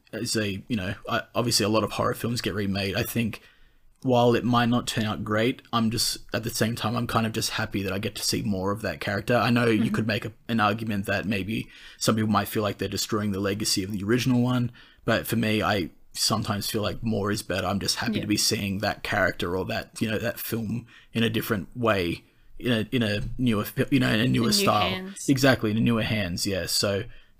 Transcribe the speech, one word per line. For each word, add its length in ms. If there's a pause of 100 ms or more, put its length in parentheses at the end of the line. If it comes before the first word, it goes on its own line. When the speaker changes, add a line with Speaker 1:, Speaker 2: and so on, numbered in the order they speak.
(140)
Speaker 1:
as 220
a, 320
you 80
know, 180 (160)
I, 140 (100)
obviously 320
a 40
lot 140
of 100
horror 200
films 280
get 120
remade. 420
I 60
think 400 (600)
while 320
it 120
might 240
not 180
turn 180
out 200
great, 360 (120)
I'm 180
just, 280 (140)
at 100
the 60
same 260
time, 200
I'm 120
kind 180
of 80
just 180
happy 320
that 80
I 80
get 160
to 80
see 180
more 300
of 100
that 200
character. 340
I 140
know 180
you 180
Speaker 2:
Mm-hmm. 100
Speaker 1:
could 120
make 180
a, 60 (160)
an 140
argument 460
that 180
maybe 420 (300)
some 180
people 140
might 180
feel 160
like 140
they're 100
destroying 440
the 100
legacy 420
of 80
the 140
original 360
one, 300 (320)
but 240
for 80
me, 260
I 280 (240)
sometimes 560
feel 120
like 220
more 260
is 140
better. 240
I'm 120
just 180
happy 180
Speaker 2:
Yeah. 60
Speaker 1:
to 60
be 100
seeing 420
that 240
character 540
or 80
that, 360
you 80
know, 80
that 220
film 480 (240)
in 120
a 60
different 460
way, 480 (340)
in 140
a, 240
in 80
a 180 (160)
newer 280
fi-, 260
you 80
know, 100
in 120
a 60
newer 220
Speaker 2:
In 60
new 80
Speaker 1:
style. 260
Speaker 2:
hands. 380
Speaker 1:
Exactly, 440
in 60
a 40
newer 220
hands, 440
yeah. 200
So 360 (360)